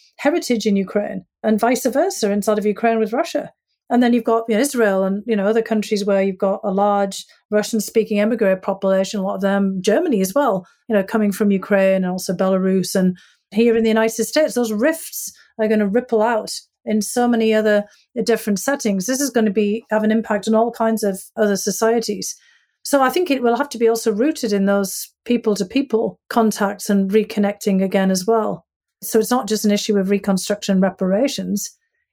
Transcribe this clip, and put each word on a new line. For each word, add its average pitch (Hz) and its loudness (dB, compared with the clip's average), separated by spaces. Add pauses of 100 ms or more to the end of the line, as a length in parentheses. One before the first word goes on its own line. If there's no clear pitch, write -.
(180)
heritage 262 0
in 202 2
Ukraine 196 -4 (160)
and 220 2
vice 247 0
versa 277 0
inside 208 0
of 208 -2
Ukraine 226 0
with 214 -2
Russia. 302 -4 (380)
And 247 4
then 240 4
you've 233 0
got, 226 0
you 226 0
know, 208 2
Israel 220 2
and, 196 -2
you 233 0
know, 196 0
other 226 2
countries 208 -2
where 196 2
you've 196 -2
got 196 -2
a - -2
large 202 0 (240)
Russian-speaking 208 0
emigre 214 2
population, 190 -2
a - -4
lot 196 -4
of 190 -6
them, 196 0
Germany 233 2
as 190 -2
well, 233 0 (200)
you 226 -2
know, 196 2
coming 208 0
from 208 0
Ukraine 190 2
and - -2
also 185 -4
Belarus. 190 0
And 185 2 (320)
here 226 2
in 226 2
the 226 2
United 220 0
States, 302 0
those 240 -2
rifts 277 -4 (260)
are 220 2
gonna 214 2
ripple 226 0
out 214 0 (340)
in 214 0
so 240 0
many 220 2
other 208 2 (380)
different 220 0
settings. 208 -2
This 254 -2
is 277 -2
gonna 220 2
be, 208 0
have 214 0
an 220 2
impact 214 -2
on 220 2
all 226 2
kinds 226 -2
of 196 -2 (180)
other 208 2
societies. 214 -2 (480)
So 277 2
I 262 4
think 359 0
it 262 0
will 233 2
have 285 -2
to - -12
be 226 4
also 226 0
rooted 233 0
in 196 2
those 196 -2 (120)
people-to-people 226 -2
contacts 208 0
and 196 2
reconnecting 202 0
again 190 2
as 185 -2
well. 214 -2 (380)
So - 0
it's 214 0
not 247 0
just 214 -2
an 208 4
issue 208 0
of 190 0
reconstruction 202 -2
and 185 4
reparations. 190 -2 (440)